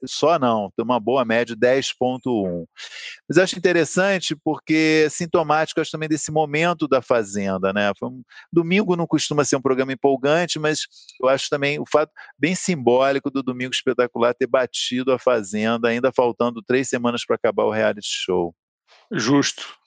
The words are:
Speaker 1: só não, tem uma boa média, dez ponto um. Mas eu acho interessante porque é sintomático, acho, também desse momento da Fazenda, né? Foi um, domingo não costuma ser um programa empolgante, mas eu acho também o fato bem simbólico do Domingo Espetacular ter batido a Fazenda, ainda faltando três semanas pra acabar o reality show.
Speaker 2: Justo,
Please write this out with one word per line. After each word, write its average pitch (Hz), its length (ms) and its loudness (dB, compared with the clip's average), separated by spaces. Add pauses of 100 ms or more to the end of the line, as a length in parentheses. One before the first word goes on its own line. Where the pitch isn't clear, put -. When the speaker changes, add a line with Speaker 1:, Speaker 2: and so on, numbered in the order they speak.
Speaker 1:
só 156 320 2
não, 113 380 2
tem 113 80 -2
uma 120 160 0
boa 120 240 0
média, 117 320 0
dez 123 420 2
ponto 127 320 -2 (160)
um. 87 200 -6 (640)
Mas 143 80 2
eu 180 80 6
acho - 120 -8
interessante 180 760 0
porque 156 680 2
é 151 40 -2
sintomático, 160 680 0
acho, 156 120 -4
também 156 180 -8
desse 151 200 -4
momento 156 600 0
da 131 120 2
Fazenda, 98 680 0
né? 101 260 0
Foi 123 120 -8
um, 127 120 -14 (300)
domingo 180 460 2
não 170 100 -2
costuma 147 380 0
ser - 100 0
um 135 60 -4
programa 131 320 0
empolgante, 143 640 0
mas 151 220 -2 (400)
eu 127 80 2
acho 135 200 0
também 143 300 -2
o 135 100 -6
fato 151 220 2 (260)
bem 156 160 0
simbólico 135 800 2
do 135 100 -4
Domingo 127 320 -6
Espetacular 120 600 0
ter 127 140 -2
batido 127 680 0
a 120 60 0
Fazenda, 113 680 0
ainda 120 240 0
faltando 120 500 0
três 127 280 0
semanas 120 360 -2
pra 117 120 0
acabar 107 260 0
o 110 80 2
reality 107 380 -2 (160)
show. 87 280 -2 (560)
Speaker 2:
Justo, 139 540 0 (240)